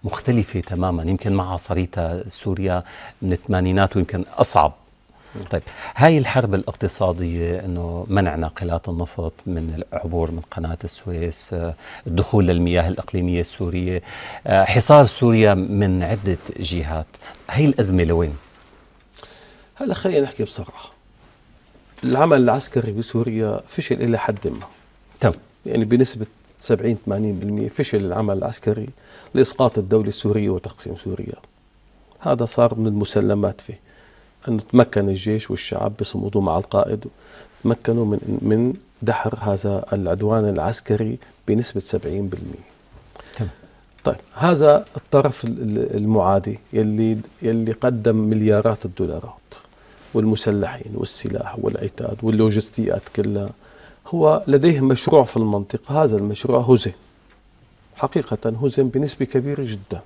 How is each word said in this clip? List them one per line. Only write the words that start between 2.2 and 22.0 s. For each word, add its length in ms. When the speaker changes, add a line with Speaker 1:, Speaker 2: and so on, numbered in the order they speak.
Speaker 1:
سوريا 540
من 100
الثمانينات 640
ويمكن 280
أصعب. 360
طيب، 120
هاي 220
الحرب 360
الاقتصادية، 1080
إنه 440
منع 260
ناقلات 540
النفط 440
من 360
العبور 380
من 100
قناة 340
السويس، 680
آه، 200
الدخول 400
للمياه 420
الإقليمية 520
السورية، 640
آه، 180
حصار 400
سوريا 500
من 480
عدة 360
جهات، 460
هاي 140
الأزمة 400
لوين؟ 320
Speaker 2:
هلا 200
خلينا 260
نحكي 240
بصراحة. 500